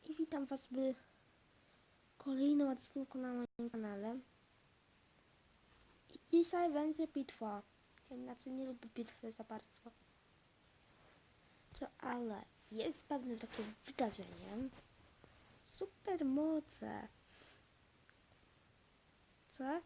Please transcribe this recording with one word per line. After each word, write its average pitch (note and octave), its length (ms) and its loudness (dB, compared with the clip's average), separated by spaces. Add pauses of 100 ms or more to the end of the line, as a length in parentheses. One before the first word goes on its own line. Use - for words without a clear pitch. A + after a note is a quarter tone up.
I D#4 60 -2
witam D#4 300 0
was C4+ 220 -4
w C4 280 2 (1200)
kolejnym C#4 520 6
odcinku C4+ 480 -4
na B3+ 160 -2
moim A#3+ 380 -4
kanale. G#3+ 480 -2 (1900)
I - 100 -16 (120)
dzisiaj E4+ 420 6
będzie D4+ 340 2
bitwa. G#3+ 540 -4 (480)
Ja C4 60 -12
inaczej B3+ 380 -8
nie C4 120 -4
lubię B3 300 -8
bitwy A3+ 360 -6
za A3 120 -12
bardzo. - 480 -12 (1800)
Co, - 140 -6 (100)
ale A#3+ 480 -2 (260)
jest A3 320 -2
pewne B3 340 0
takie A3+ 260 -4 (220)
wydarzenie. G3+ 840 -2 (1040)
Supermoce. D4+ 1300 2 (2500)
Co? C#4 360 -2